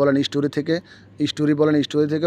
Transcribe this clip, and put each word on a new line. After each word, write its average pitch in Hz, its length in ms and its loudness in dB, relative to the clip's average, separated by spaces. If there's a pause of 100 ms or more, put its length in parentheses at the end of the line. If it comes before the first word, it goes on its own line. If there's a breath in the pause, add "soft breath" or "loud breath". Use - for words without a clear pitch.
বলেন, 139 140 4 (140)
স্টোরি 143 280 -2
থেকে, 151 180 -2 (560 loud breath)
স্টোরি 151 300 0
বলেন, 151 140 2 (120)
স্টোরি 151 260 0
থেকে 156 140 -2